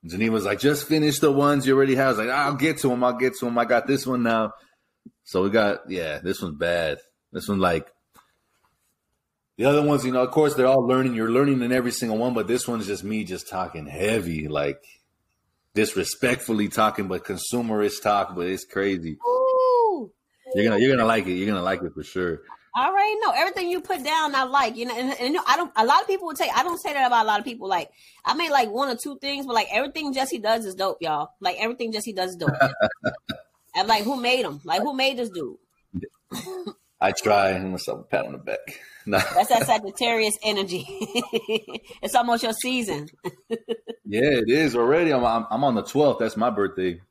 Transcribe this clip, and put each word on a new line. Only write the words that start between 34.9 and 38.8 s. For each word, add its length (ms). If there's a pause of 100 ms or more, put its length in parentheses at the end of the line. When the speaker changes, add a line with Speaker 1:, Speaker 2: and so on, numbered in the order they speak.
Speaker 2:
made 220
this 120
dude?" 280 (1400)
Speaker 1:
I 100
try. 400
I'm 240
gonna 280
pat 220
on 80
the 60
back. 260
<laughs> 440